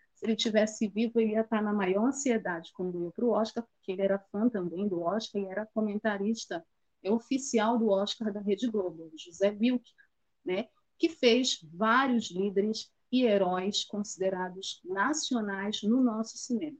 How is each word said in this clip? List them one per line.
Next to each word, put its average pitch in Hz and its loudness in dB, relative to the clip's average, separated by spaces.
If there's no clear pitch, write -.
se - -10
ele 220 2
tivesse 220 2
vivo, 226 0
ele 220 2
ia 220 2
tá 220 0
na 208 0
maior 202 2
ansiedade 220 -2
quando 180 -4
ia 170 -6
pro 240 0
Oscar, 220 0
porque - -12
ele 190 -2
era 196 2
fã 208 0
também 190 -2
do 170 -2
Oscar 202 -2
e 190 -4
era 190 -6
comentarista, 214 -2
é 190 -2
oficial 233 0
do 220 2
Oscar 202 0
da 208 -6
Rede 202 0
Globo, 170 -4
José 175 0
Wilk, 240 0
né, 233 -2
que 339 2
fez 254 4
vários 226 2
líderes 196 -2
e 254 4
heróis 196 2
considerados 185 -4
nacionais 208 -2
no 233 4
nosso 226 -2
cinema. 208 -6